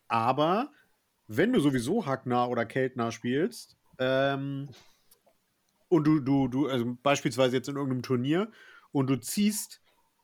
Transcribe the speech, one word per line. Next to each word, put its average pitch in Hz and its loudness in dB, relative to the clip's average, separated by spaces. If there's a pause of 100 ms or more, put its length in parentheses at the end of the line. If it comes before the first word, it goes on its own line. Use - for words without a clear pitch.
aber 147 0 (580)
wenn 160 2
du 240 4
sowieso 143 0
Hagnar 123 0
oder 117 -2
Keltnar 123 -2
spielst, 139 -4 (220)
ähm, 139 -2 (1200)
und 156 4
du, 156 4
du, 135 2
du, 131 0
also 123 -2
beispielsweise 131 2
jetzt 127 -4
in 139 -8
irgendeinem 131 -4
Turnier, 147 0 (420)
und 135 2
du 135 2
ziehst - -2 (420)